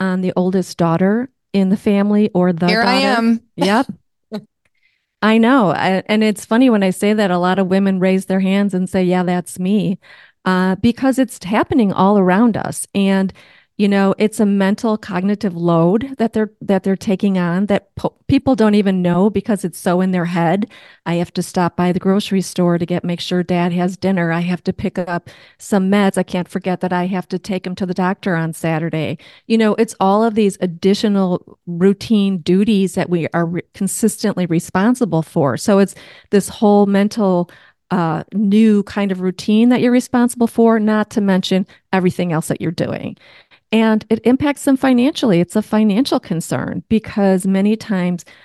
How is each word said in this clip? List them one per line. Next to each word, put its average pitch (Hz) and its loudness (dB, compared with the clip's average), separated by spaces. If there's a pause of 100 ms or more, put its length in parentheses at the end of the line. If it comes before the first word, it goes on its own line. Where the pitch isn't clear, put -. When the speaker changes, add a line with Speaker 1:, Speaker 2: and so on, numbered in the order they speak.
Speaker 1:
on 185 -2
the 185 -2
oldest 185 -2
daughter 185 0 (240)
in 190 2
the 196 2
family 208 2
or 180 2
the 170 -2
Speaker 2:
Here 185 2
I 247 2
Speaker 1:
daughter. 269 0
Speaker 2:
am. 233 0 (140)
Speaker 1:
Yep. 208 0 (440)
Speaker 2:
<laughs> 254 -8 (800)
Speaker 1:
I 220 4
know. 226 4
I, 185 0
and 214 2
it's 214 -2
funny 254 4
when 208 2
I 190 2
say 202 0
that, 208 0
a 180 0
lot 180 0
of 190 0
women 190 0
raise 190 0
their 190 -2
hands 196 0
and 185 -2
say, 190 0
"Yeah, 180 2
that's 180 -4
me," 185 -2 (460)
uh, 185 0
because 240 0
it's - -2
happening 214 0
all 202 2
around 190 2
us. - -6
And, 196 0 (480)
you 208 2
know, 196 2
it's 214 -2
a 214 2
mental 202 0
cognitive 196 -4
load 175 2
that 226 -2
they're, 214 -2 (120)
that 196 0
they're 190 -2
taking 190 -2
on 180 -2
that - -4
po-, - -6 (120)
people 262 2
don't 214 2
even 190 2
know 175 2
because 202 -2
it's 170 -8
so 180 0
in 190 0
their 180 -2
head. 175 0 (380)
"I 170 -4
have 175 -4
to 180 -4
stop 180 -2
by 180 0
the 185 -2
grocery 190 0
store 175 0
to 170 -4
get, 175 -4
make 175 -6
sure 180 -4
Dad 175 -2
has 180 -2
dinner. 180 -2
I 165 -2
have 175 -4
to 190 -4
pick - -6
up 180 -6 (300)
some 190 0
meds. 202 2
I 185 -2
can't 180 -6
forget 185 -6
that 180 -4
I 180 -2
have 185 -6
to 185 -6
take 185 -8
him 180 -8
to 196 -4
the 180 -6
doctor 185 -2
on 165 -4
Saturday." 160 -4 (260)
You 226 0
know, 214 2
it's 226 -2
all 196 2
of 226 0
these 202 0
additional 190 -2
routine 196 0
duties 190 2
that 175 -2
we 170 -2
are 170 0
re-, 175 -6 (140)
consistently 196 -2
responsible 180 0
for. 139 -2
So 196 2
it's 196 2 (380)
this 196 0
whole 208 2
mental, 196 0 (400)
uh, 165 -2 (100)
new 208 4
kind 202 -4
of 185 -4
routine 214 2
that 247 2
you're 247 2
responsible 240 0
for, 226 2
not 214 0
to 220 -2
mention 190 0 (260)
everything 180 0
else 160 -2
that - -4
you're 160 -4
doing. - -6 (560)
And 220 2
it 220 -2
impacts 269 0
them 269 2
financially. 247 2
It's 175 -2
a 214 2
financial 214 0
concern - -6
because 202 0
many 196 2
times 180 -4 (220)